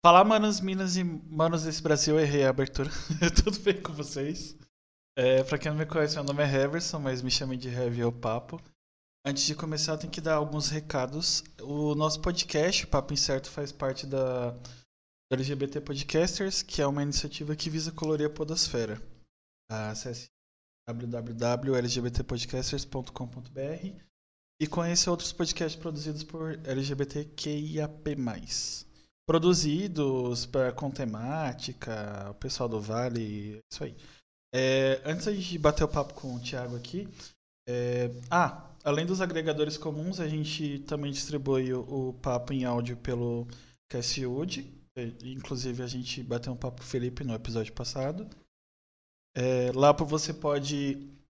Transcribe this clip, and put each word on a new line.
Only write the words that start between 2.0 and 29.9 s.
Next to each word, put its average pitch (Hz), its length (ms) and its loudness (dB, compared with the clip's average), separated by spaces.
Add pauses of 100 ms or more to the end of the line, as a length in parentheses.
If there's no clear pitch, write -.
errei 143 260 6
a 135 60 8
abertura. 135 400 0
<laughs> 165 520 4
Tudo 208 180 2
bem 196 200 2
com - 100 -6
vocês? 147 640 -6 (640)
É, 131 260 6
pra 143 140 0
quem 156 140 -2
não 151 80 0
me 156 80 0
conhece, 151 260 2
meu 151 100 -4
nome 143 200 2
é - 20 6
Heverson, 143 540 2
mas 131 240 -2
me 127 80 0
chamem 131 260 0
de 127 120 -6
Heavy 120 320 0
é 117 40 4
o 120 60 4
Papo. 120 500 -4 (640)
Antes 139 220 0
de 151 80 0
começar, 156 380 -2
eu 151 40 -2
tenho 156 160 -8
que - 80 -8
dar 160 140 2
alguns 147 340 0
recados. 151 760 -2 (160)
O 147 360 0
nosso 151 260 2
podcast, 170 640 2
o - 20 -14
Papo 143 260 2
Incerto, 135 360 0
faz 143 220 -8
parte 135 340 -4
da 127 500 0 (760)
L 131 120 0
G 143 120 -2
B 139 120 -2
T 143 140 -4
Podcasters, 170 800 0
que - 220 0
é - 20 4
uma 143 160 2
iniciativa 147 540 -2
que 151 120 -6
visa 160 240 -4
colorir 156 360 0
a - 20 2
podosfera. 147 720 -2 (720)
Acesse 110 560 -8 (600)
w 120 200 -6
w 117 260 -6
w 123 380 0
ponto 127 80 4
l 120 80 0
g 123 120 0
b 120 120 -2
t 127 120 2
podcasters 127 640 -4
ponto 127 260 -8
com 127 160 -8
ponto 123 220 -14
b 135 100 -12
r 170 460 -8 (560)
e 151 60 0
conheça 170 420 2
outros 175 240 0
podcasts 160 480 -2
produzidos 156 420 -6
por 160 400 -8
L 135 200 -2
G 139 100 -2
B 139 140 0
T 147 180 -4
Q - 240 -8
I 151 320 -2
A 151 80 -2
P 151 260 -4
mais. - 720 -6 (420)
Produzidos 156 1160 4